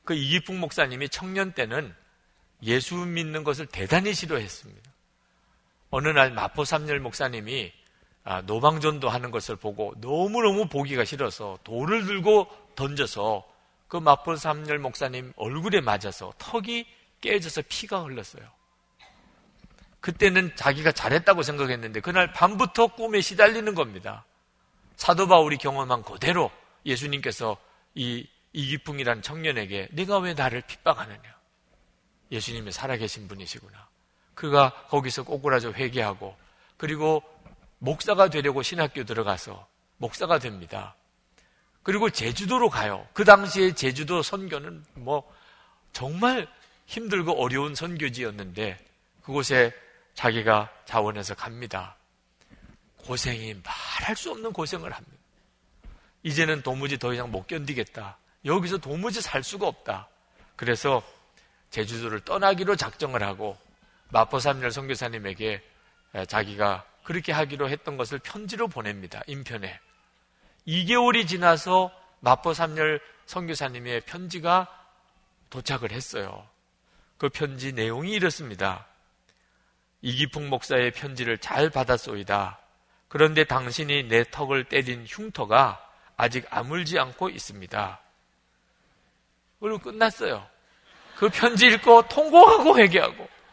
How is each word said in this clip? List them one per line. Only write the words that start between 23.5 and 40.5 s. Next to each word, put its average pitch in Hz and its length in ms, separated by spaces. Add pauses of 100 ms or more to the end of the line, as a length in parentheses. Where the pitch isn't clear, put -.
겁니다. 107 520 (720)
사도 175 320
바울이 156 300
경험한 135 460
그대로 156 480 (340)
예수님께서 127 720 (380)
이 120 320 (240)
이기풍이라는 139 720
청년에게 117 720
"네가 190 280
왜 180 140
나를 131 280
핍박하느냐? - 600 (1120)
예수님이 113 400
살아계신 110 560
분이시구나." 98 600 (460)
그가 143 400 (140)
거기서 131 360
꼬꾸라져 131 480
회개하고 104 640 (420)
그리고 156 460 (540)
목사가 185 520
되려고 139 320
신학교 147 420
들어가서 104 640 (300)
목사가 160 420
됩니다. 98 560 (880)